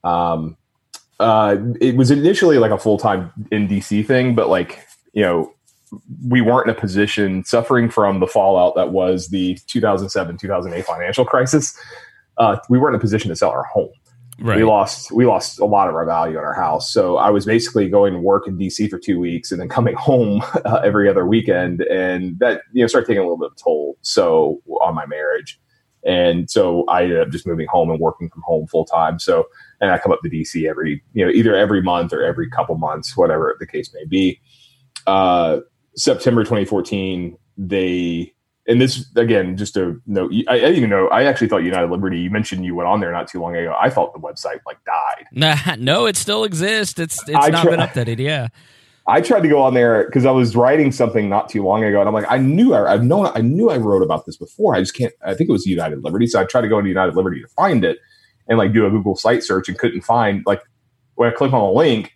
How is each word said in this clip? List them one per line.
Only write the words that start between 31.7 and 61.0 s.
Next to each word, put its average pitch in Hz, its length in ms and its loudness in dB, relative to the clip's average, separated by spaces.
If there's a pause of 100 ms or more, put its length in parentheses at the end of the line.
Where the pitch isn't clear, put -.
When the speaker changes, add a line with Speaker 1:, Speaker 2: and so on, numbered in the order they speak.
Speaker 1:
month 87 320 -2
or 69 120 -2
every 82 260 -4
couple 80 260 -4
months, 78 400 -8
whatever 80 440 0
the - 60 -12
case - 280 -10
may 92 100 -16
be. 92 360 -2 (680)
Uh, 92 540 2 (380)
September 120 460 0
twenty 104 220 -2
fourteen, 92 720 -6 (180)
they, 90 800 -4 (340)
and 117 140 4
this, 127 240 -2 (100)
again, 101 400 2
just 101 180 -6
to 90 320 -2
note, 98 240 -2 (180)
I, 127 60 2
I 120 40 4
didn't 156 180 4
even 117 140 2
know, 95 180 2
I 120 160 2
actually 131 240 0
thought 104 140 0
United 87 280 -2
Liberty, 90 280 -4
you 90 120 -4
mentioned 101 360 -4
you 87 80 -6
went 87 140 -4
on 104 120 2
there 87 120 -4
not 85 160 -6
too 90 120 -10
long 85 160 -6
ago. 82 240 -4
I 113 80 4
thought - 240 0
the - 80 -18
website, 78 460 -10
like, - 180 -14
died. - 480 -6
Speaker 2:
Nah, 151 440 0
<laughs> - 20 -14
no, 151 280 0
it 202 100 -2
still 208 280 -2
exists. 202 560 -4
It's, 165 180 -6 (100)
it's 147 100 0
Speaker 1:
I 147 100 4
Speaker 2:
not 165 140 2
Speaker 1:
tri- 170 140 4
Speaker 2:
been 165 40 -2
updated, 117 380 -4
yeah. 135 300 -4 (600)
Speaker 1:
I 120 140 4
tried 202 220 2
to 156 40 2
go 143 140 4
on 131 100 4
there 117 380 4
'cause 127 160 2
I 131 60 4
was 120 240 2
writing 139 360 4
something 110 380 0
not 104 180 0
too 104 140 -4
long 101 220 0
ago, 101 160 2
and 101 80 2
I'm 107 60 0
like, 104 140 -2
"I 127 100 2
knew 160 360 4
I, 104 180 2
I've 113 120 2
known, 180 320 2
I 113 40 -2
knew 170 300 2
I 147 80 0
wrote 101 240 2
about 80 240 -2
this 82 100 -14
before. 170 380 -2
I 92 60 2
just 92 140 -4
can't, 123 200 -6 (100)
I 98 80 -4
think 160 160 0
it 147 40 2
was 98 120 0
United 80 400 -4
Liberty." 98 220 0
So 117 140 0
I 95 40 0
tried 123 180 0
to 107 60 -2
go 107 100 2
into 101 100 -2
United 92 260 0
Liberty 90 260 -2
to - 80 -20
find 151 360 0
it 82 160 -2 (480)
and, 113 100 2
like, 101 160 2
do 110 100 4
a 98 60 2
Google 101 260 0
site - 280 0
search 95 240 -2
and 90 100 -8
couldn't - 240 -2
find, 107 420 0
like, - 160 -2 (540)